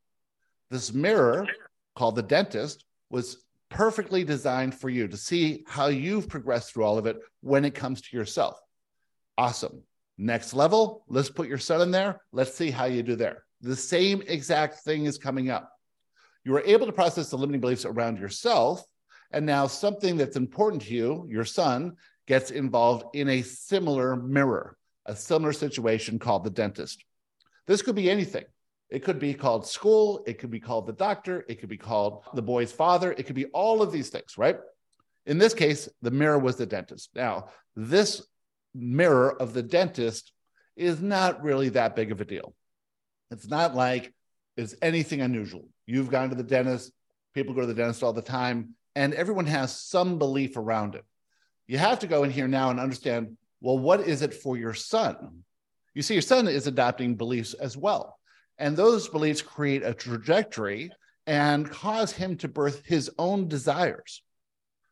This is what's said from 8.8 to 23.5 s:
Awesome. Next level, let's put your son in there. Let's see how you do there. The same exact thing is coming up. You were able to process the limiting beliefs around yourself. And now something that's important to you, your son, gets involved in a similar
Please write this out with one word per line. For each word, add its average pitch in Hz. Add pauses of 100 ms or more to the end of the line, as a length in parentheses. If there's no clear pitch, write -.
Awesome. - (400)
Next 117
level, 214
let's 135
put 160
your 135
son 160
in 175
there. 190 (100)
Let's 127
see 165
how 123
you 127
do 117
there. 107 (180)
The 123
same 190
exact 151
thing 151
is 147
coming 131
up. 117 (720)
You 131
were 143
able 208
to 214
process 170
the 135
limiting 139
beliefs 123
around 113
yourself. 143 (460)
And 151
now 139
something 202
that's 139
important 156
to 101
you, 131
your 113
son, 160 (300)
gets 131
involved 120
in 139
a 131
similar 135